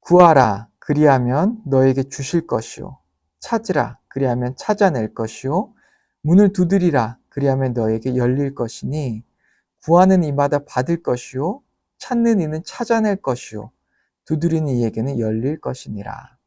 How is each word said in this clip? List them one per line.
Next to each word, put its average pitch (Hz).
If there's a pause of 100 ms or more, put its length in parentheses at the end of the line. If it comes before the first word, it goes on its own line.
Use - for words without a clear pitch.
"구하라, 143 (100)
그리하면 147
너에게 135
주실 147
것이요. - (420)
찾으라, 151 (100)
그리하면 123
찾아낼 165
것이요. 131 (480)
문을 190
두드리라, 170 (120)
그리하면 135
너에게 117
열릴 131
것이니, 131 (580)
구하는 185
이마다 143
받을 165
것이요. 135 (340)
찾는 233
이는 156
찾아낼 220
것이요. 110 (560)
두드리는 156
이에게는 123
열릴 113
것이니라." 110 (100)